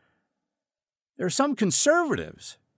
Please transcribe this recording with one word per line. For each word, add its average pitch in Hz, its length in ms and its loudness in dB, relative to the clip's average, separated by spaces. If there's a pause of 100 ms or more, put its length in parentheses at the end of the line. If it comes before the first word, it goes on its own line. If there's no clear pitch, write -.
(1160)
there 185 100 -4
are 180 40 -2
some 285 260 0
conservatives 247 1040 0 (200)